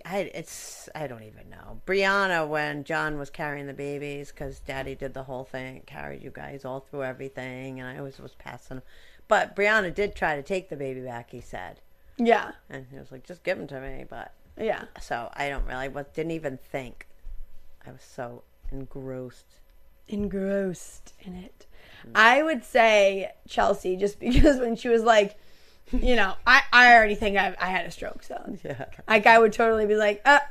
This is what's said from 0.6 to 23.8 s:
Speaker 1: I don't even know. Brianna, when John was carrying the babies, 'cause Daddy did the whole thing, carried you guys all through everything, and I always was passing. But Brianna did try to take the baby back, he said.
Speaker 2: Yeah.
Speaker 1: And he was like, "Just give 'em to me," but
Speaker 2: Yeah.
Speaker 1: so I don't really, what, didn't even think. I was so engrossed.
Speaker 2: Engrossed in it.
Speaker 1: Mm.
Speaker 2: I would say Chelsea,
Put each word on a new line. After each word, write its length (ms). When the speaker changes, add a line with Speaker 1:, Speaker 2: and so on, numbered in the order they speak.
Speaker 1:
I 120
don't 160
even 280
know. 360
Brianna, 600
when 380
John 340
was 120
carrying 360
the 80
babies, 580
'cause 280
Daddy 340
did 200
the 100
whole 200
thing, 420
carried 360
you 80
guys 340
all 160
through 240
everything, 760
and 80
I 100
always 200
was 160
passing. 480
But 280
Brianna 380
did 200
try 220
to 60
take 260
the 80
baby 240
back, 300
he 100
said. 400
Speaker 2:
Yeah. 360
Speaker 1:
And 200
he 80
was 140
like, 120
"Just 200
give 140
'em 100
to 120
me," 280
but 240
Speaker 2:
Yeah. 280
Speaker 1:
so 340
I 140
don't 180
really, 220
what, 260
didn't 180
even 260
think. 480
I 60
was 100
so 400
engrossed. 840
Speaker 2:
Engrossed 1120
in 140
it. 320
Speaker 1:
Mm. 80
Speaker 2:
I 280
would 220
say 680
Chelsea, 500